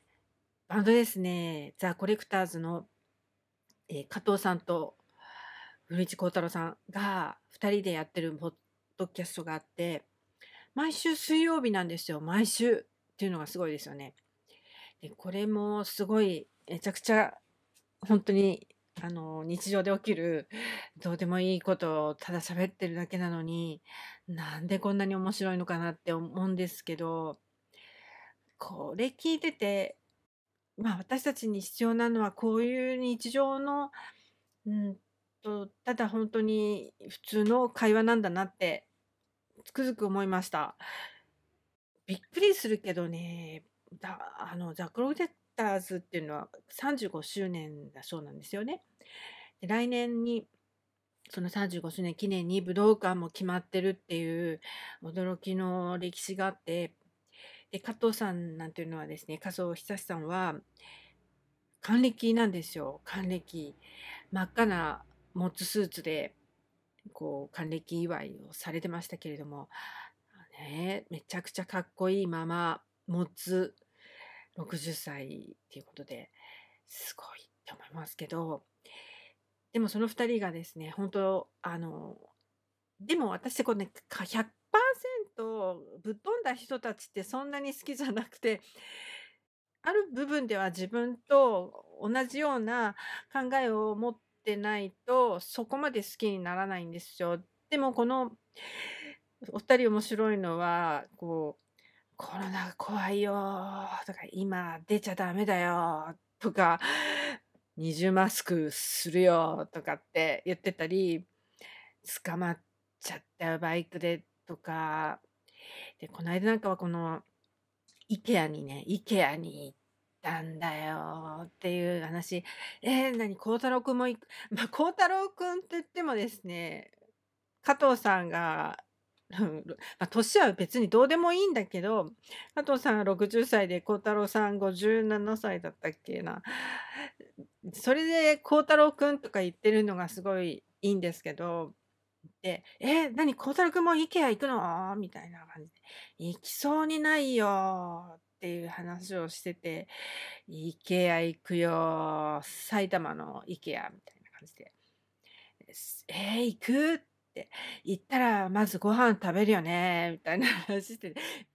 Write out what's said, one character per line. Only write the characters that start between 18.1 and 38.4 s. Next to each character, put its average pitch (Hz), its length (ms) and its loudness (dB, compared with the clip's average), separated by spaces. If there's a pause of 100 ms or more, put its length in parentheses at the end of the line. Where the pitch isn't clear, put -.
当 202 120 2
に、 196 340 4 (340)
あ 175 80 -6
の、 160 360 -6
日 175 240 -4
常 196 140 2
で 196 80 2
起 196 80 2
き 208 160 0
る、 165 340 -2 (480)
ど 175 140 -4
う 170 60 0
で 185 80 -2
も 180 140 2
い 185 160 4
い 170 60 -2
こ 185 160 2
と 156 300 0
を 151 80 -2
た - 180 -8
だ 170 80 -2
喋 180 280 -2
っ - 40 -12
て 185 140 -4
る 170 80 -4
だ 175 120 -4
け 185 100 -6
な 180 120 0
の 165 120 -4
に、 165 400 -4 (460)
な 160 320 -8
ん 175 80 -6
で 196 100 2
こ 202 160 0
ん 202 40 2
な 196 80 2
に 190 100 0
面 190 160 0
白 190 220 0
い 180 40 0
の 180 80 -2
か 170 140 -2
な 170 120 -2
っ 165 40 -12
て - 180 -4
思 170 320 -2
う - 20 2
ん 190 80 0
で 180 120 0
す - 160 -12
け 165 140 -6
ど、 165 420 -4 (1160)
こ 156 400 -10
れ 240 100 0
聞 320 280 0
い - 40 -4
て 320 140 -2
て、 202 440 -2 (800)
ま 208 180 0
あ、 - 20 -4
私 254 260 -4
た 285 100 0
ち 220 160 -4
に 196 120 -2
必 - 220 -6
要 233 100 4
な 233 160 2
の 226 120 2
は 202 100 0
こ 220 240 0
う 226 80 2
い 254 320 0
う - 20 -2
日 240 340 -2
常 269 280 2
の、 285 320 -2 (720)
う 208 80 -2
ん 202 240 -2 (460)
と、 208 240 -6 (160)
た 247 100 -2
だ 226 140 0
本 220 220 -2
当 220 120 0
に 208 520 0 (160)
普 - 120 -18
通 214 220 0
の 240 260 4
会 220 240 4
話 220 100 6
な 233 120 6
ん 226 60 4
だ 190 80 0
な 185 140 0